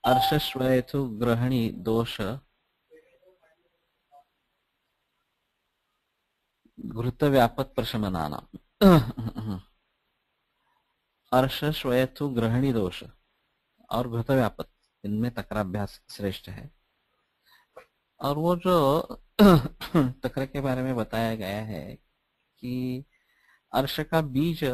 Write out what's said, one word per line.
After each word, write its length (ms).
अर्शश्वयेतु 1120
ग्रहणी 520
दोष 500
घृतव्यापत 960
प्रशमनानाम्। 1800
अर्शश्वयेतु 960
ग्रहणी 440
दोष 320
और 180
घृतव्यापत, 600
इनमें 300
तक्राभ्यास 760
श्रेष्ठ 380
है। 260
और 180
वो 180
जो 440
<clears throat> 960
तक्र 240
के 140
बारे 220
में 140
बताया 380
गया 140
है 500
कि 460
अर्श 280
का 200
बीज 540